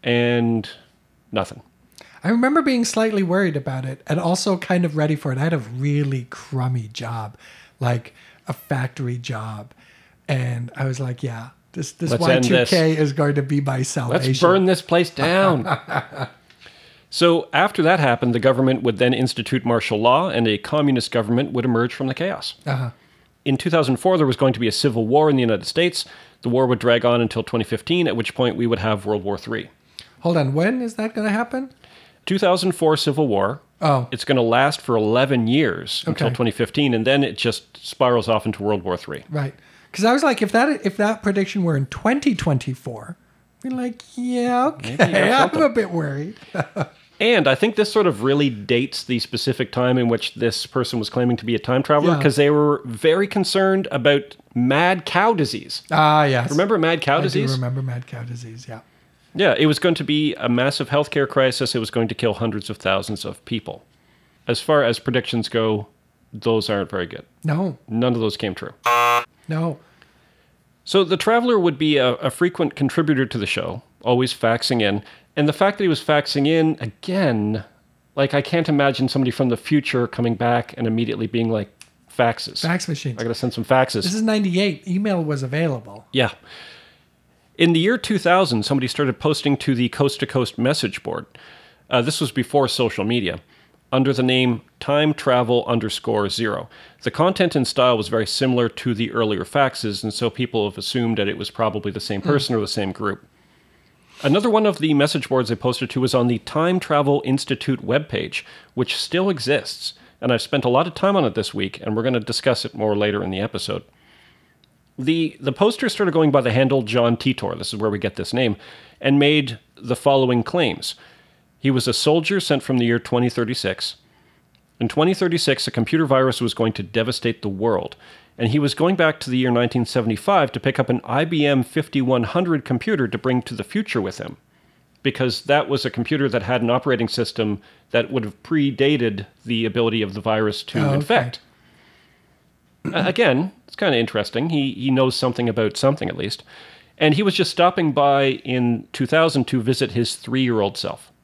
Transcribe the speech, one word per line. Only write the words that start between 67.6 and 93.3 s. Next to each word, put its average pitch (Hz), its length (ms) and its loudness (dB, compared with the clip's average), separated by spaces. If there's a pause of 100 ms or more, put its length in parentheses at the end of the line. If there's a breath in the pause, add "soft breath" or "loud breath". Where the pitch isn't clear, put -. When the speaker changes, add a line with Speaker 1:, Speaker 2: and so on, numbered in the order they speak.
Speaker 1:
None 120 280 0
of 117 40 -4
those 110 160 -2
came 95 200 -6
true. - 180 -14 (720)
Speaker 2:
No. 156 300 -4 (1080 soft breath)
Speaker 1:
So 190 200 2
the 175 120 0
Traveler 233 440 2
would 170 180 2
be 151 200 2
a, 123 180 4
a 135 160 -2
frequent 175 440 0
contributor 139 520 0
to 120 100 -8
the 101 80 -2
show, 92 380 -6 (180)
always 123 320 2
faxing 117 480 0
in. 104 220 0 (320 loud breath)
And 147 140 2
the 147 40 -2
fact 196 260 0
that 208 40 0
he 190 40 2
was 156 120 2
faxing 147 480 0
in, 160 320 2
again, 110 840 -2 (520)
like, 139 200 0
I 143 80 2
can't 165 260 -2
imagine 139 400 2
somebody 131 220 0
from 131 180 0
the 113 80 0
future 135 480 0
coming 117 300 0
back 117 420 0
and 120 80 -4
immediately 113 400 -2
being 113 240 0
like, 107 200 -2 (460)
"Faxes. - 460 -2
Speaker 2:
Fax 170 260 -2
machines. 143 320 -6
Speaker 1:
I 113 40 -4
gotta 117 100 -2
send 120 180 -4
some 113 140 -6
faxes." 131 380 2
Speaker 2:
This 185 100 -2
is 220 80 -2
ninety-eight. 202 680 0
Email 190 360 -2
was 147 180 -4
available. 127 720 -4
Speaker 1:
Yeah. 127 180 2 (1300 loud breath)
In 170 160 4
the 160 60 2
year 214 180 2
two - 220 -2
thousand, 175 440 2
somebody 131 240 0
started 135 320 -2
posting 147 380 0
to - 160 -2
the 120 160 0
Coast - 300 -2
to 135 80 -2
Coast 123 320 -2
message 120 420 -2
board. 80 240 -8 (640 loud breath)
Uh, 123 140 2
this 151 180 -2
was 139 100 -2
before 135 360 0
social 113 360 -2
media, 101 360 -2 (520 soft breath)